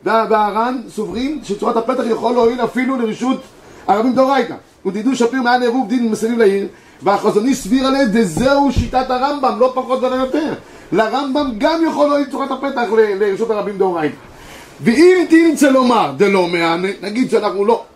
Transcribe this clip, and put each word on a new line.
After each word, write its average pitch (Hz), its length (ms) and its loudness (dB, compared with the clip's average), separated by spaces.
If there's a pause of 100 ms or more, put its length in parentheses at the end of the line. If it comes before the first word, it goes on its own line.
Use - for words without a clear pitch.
וה-, 214 260 0
והר"ן 220 580 0
סוברים 226 560 -6
שצורת 220 320 -4
הפתח 233 340 -2
יכול 226 220 -2
להועיל 240 320 2
אפילו 254 320 -2
לרשות 233 440 -2 (460)
הרבים 220 260 2
דאורייתא. 262 420 0 (320)
ודידו 214 300 -2
שפיר 240 260 0
מען 240 200 2
עירוב 240 260 0
דין 233 220 0
מסביב 226 280 -2
לעיר, 196 300 2 (340)
והחזון 202 440 0
איש 269 120 0
סביר 254 280 0
עליה, 269 200 2
דזהו 233 680 2
שיטת 254 380 -2
הרמב"ם, 254 500 -2
לא 254 140 4
פחות 247 280 -2
ולא 254 120 0
יותר. 262 400 -2 (380)
לרמב"ם 262 680 -2
גם 320 280 0
יכול 294 220 0
להועיל 285 220 0
צורת 269 200 -6
הפתח 247 460 -4
ל-, 208 260 2
לרשות 208 280 -2
הרבים 202 280 -4
דאורייתא. 170 380 -2 (640)
ואם 330 500 4
תמצא 320 400 4
לומר, 240 460 2
דלא 196 300 2
מענה, 170 420 -2 (140)
נגיד 208 280 -2
שאנחנו 202 340 0
לא 226 180 2 (140)